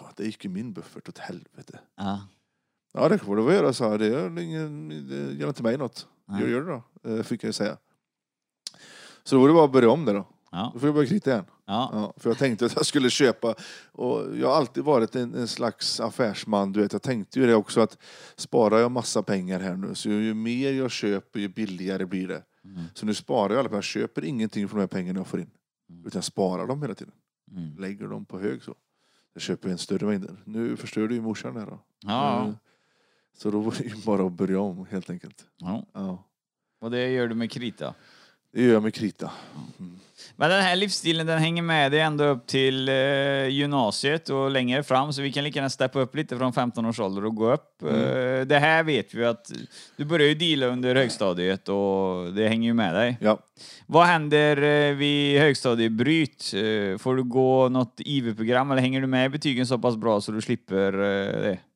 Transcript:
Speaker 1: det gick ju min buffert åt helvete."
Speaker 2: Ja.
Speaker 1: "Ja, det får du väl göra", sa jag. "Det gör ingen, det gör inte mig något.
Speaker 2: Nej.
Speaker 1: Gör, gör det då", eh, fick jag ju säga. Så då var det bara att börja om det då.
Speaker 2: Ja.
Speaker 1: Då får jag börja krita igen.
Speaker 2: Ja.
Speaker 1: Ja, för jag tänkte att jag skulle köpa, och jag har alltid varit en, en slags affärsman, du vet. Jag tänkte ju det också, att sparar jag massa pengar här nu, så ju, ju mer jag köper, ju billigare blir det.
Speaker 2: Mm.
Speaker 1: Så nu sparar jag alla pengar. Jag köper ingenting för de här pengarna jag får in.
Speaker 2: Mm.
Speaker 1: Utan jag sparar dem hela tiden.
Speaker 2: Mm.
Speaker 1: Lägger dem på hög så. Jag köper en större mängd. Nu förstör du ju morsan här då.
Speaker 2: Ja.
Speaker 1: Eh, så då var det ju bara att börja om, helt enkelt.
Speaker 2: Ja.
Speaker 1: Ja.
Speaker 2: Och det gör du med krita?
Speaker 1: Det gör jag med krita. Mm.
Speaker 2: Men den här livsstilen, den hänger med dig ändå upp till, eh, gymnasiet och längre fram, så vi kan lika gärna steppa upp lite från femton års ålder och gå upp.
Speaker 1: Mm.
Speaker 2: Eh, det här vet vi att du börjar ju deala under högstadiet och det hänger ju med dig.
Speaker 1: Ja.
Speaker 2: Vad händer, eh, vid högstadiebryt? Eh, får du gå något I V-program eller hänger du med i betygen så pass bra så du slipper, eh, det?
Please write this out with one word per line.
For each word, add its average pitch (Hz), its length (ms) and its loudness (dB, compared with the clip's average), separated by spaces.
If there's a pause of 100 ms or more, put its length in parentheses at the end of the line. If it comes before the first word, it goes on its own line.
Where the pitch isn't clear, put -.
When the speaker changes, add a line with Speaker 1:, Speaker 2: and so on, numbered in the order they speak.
(160)
Speaker 1:
det 101 80 -10
gick 110 200 -10
ju 101 60 -8
min 107 220 -8
buffert - 360 -18
åt - 100 -20
helvete." - 640 -16 (160)
Speaker 2:
Ja. 98 240 -6 (760)
Speaker 1:
"Ja, 139 140 2
det 196 100 2
får 101 180 -4
du 110 60 2
väl 143 120 4
göra", 156 180 4
sa 120 180 0
jag. 107 100 0
"Det 107 60 2
gör 165 320 -2
ingen, 156 500 -8 (200)
det 139 260 -8
gör 147 140 -6
inte 139 140 -8
mig 117 160 0
något. - 280 -8 (220)
Speaker 2:
Nej. 98 140 -6
Speaker 1:
Gör, 123 60 -2
gör 123 120 -2
det 151 220 -8 (200)
då", 117 140 -8
eh, 117 60 -4
fick 117 220 -6
jag 113 40 -4
ju 110 40 -4
säga. 98 240 -2 (1500)
Så - 120 0
då 131 40 8
var 135 80 10
det 156 60 8
bara 165 100 10
att 139 80 4
börja 120 180 8
om 151 140 2
det 113 80 0
då. 101 140 -4 (240)
Speaker 2:
Ja. 104 240 -8
Speaker 1:
Då 123 60 -14
får 139 80 0
jag 151 60 2
börja 147 140 4
krita 175 220 0
igen. 107 140 0 (220)
Speaker 2:
Ja. 113 260 -2
Speaker 1:
Ja, 107 240 -6
för - 140 -2
jag 113 80 0
tänkte 120 280 2
att - 100 -2
jag - 100 2
skulle 131 240 2
köpa, 117 440 2 (380)
och 113 440 -4
jag 131 120 0
har 131 80 4
alltid 135 280 0
varit 123 320 2
en, 120 180 -4
en 123 140 -4
slags - 520 -4
affärsman, 104 720 -2
du 104 100 2
vet. 101 100 0
Jag 104 100 -4
tänkte 127 380 -4
ju 131 60 6
det 117 80 6
också, 107 260 2
att - 180 2 (380)
sparar 110 420 4
jag 120 120 4
massa 120 320 -2
pengar 92 380 -2
här 92 160 -6
nu, 95 180 -8
så 101 140 -8
ju, 104 160 0
ju 110 100 -2
mer 120 380 -2
jag 131 180 -2
köper, 101 500 -4
ju 101 80 -4
billigare 95 580 -6
blir 92 220 -4
det. 85 140 -10 (220)
Speaker 2:
Mm. 95 180 -12 (120)
Speaker 1:
Så - 120 -8
nu 107 80 0
sparar 104 400 0
jag 131 60 2
alla 123 80 -2
pengar. 110 80 -6
Jag 101 80 -4
köper 113 400 -6
ingenting 110 440 -4
för 104 80 -8
de 104 40 0
här 98 60 2
pengarna 92 340 -6
jag 87 60 -8
får 90 140 -6
in. 87 100 -12 (400)
Speaker 2:
Mm. 85 160 -20
Speaker 1:
Utan 101 120 -8
jag 87 60 -6
sparar 92 420 -2
dem 139 160 -6
hela 113 120 -8
tiden. - 200 -18 (420)
Speaker 2:
Mm. 82 220 -12
Speaker 1:
Lägger 101 280 -10
dem 104 180 -12
på 95 140 -14
hög 117 240 -6
så. - 120 -16 (580)
Jag 82 100 -14
köper 92 260 -6
en 90 100 -4
större 98 280 -4
mängd. 98 380 -4
Nu 117 320 -4
förstör 110 320 -4
du 120 60 -2
ju 117 60 -2
morsan 113 360 -8
här 107 100 -10
då. - 120 -16 (220)
Speaker 2:
Ja. 165 460 -2
Speaker 1:
Eh, 214 60 -4 (840)
så - 140 -4
då 104 100 0
var 107 180 -4
det 127 60 -8
ju 110 120 -10
bara 101 300 0
att 90 60 -2
börja 95 280 0
om, 95 300 -6
helt 92 200 -8
enkelt. - 340 -14 (120)
Speaker 2:
Ja. 92 360 -8
Speaker 1:
Ja. 95 320 -10 (560)
Speaker 2:
Och 113 100 -8
det 123 200 -2
gör 123 180 0
du 113 60 -4
med 113 160 -4
krita? 110 440 -10 (580)
Speaker 1:
Det 113 100 0
gör 123 100 8
jag 107 100 6
med 107 120 -2
krita. - 360 -6 (480)
Mm. 90 200 -16 (380)
Speaker 2:
Men 147 140 2
den 196 120 4
här 180 140 2
livsstilen, 165 500 -2
den 160 120 0
hänger 165 240 0
med 156 300 2
dig 151 80 4
ändå 151 240 2
upp 139 220 0
till, 135 420 0
eh, 139 600 2
gymnasiet 139 800 0
och 135 220 0
längre 131 320 0
fram, 139 300 0
så 139 100 -6
vi 139 100 -4
kan 143 120 -2
lika 151 140 -4
gärna 139 120 -2
steppa 131 300 -2
upp 127 140 -2
lite 135 240 -6
från 127 140 0
femton 120 340 -2
års 117 140 -4
ålder 98 240 -4
och 110 100 -2
gå 110 180 2
upp. - 300 -4
Speaker 1:
Mm. - 120 -2
Speaker 2:
Eh, 131 520 0
det 143 120 4
här 160 260 4
vet 139 300 -2
vi 117 100 -2
att 117 260 -2 (460)
du 147 80 -6
börjar 147 240 4
ju 151 60 6
deala 156 320 2
under 127 280 0
högstadiet 98 760 0
och 95 640 0
det 107 140 2
hänger 113 200 2
ju 117 60 2
med 104 200 2
dig. 120 260 2
Speaker 1:
Ja. 107 180 4 (480)
Speaker 2:
Vad 165 200 6
händer, 151 560 4
eh, 147 320 4
vid 143 460 2
högstadiebryt? 127 1120 2
Eh, 104 440 0
får 131 180 0
du 131 80 0
gå 131 440 4
något 127 300 0
I 143 220 -2
V-program 117 500 0
eller 131 120 2
hänger 131 180 0
du 135 60 -2
med 131 200 2
i - 20 0
betygen 139 380 -2
så 123 120 0
pass 117 180 2
bra 107 240 2
så 107 120 -6
du 110 80 -2
slipper, 98 520 -2
eh, 98 500 0
det? 101 160 -2 (180)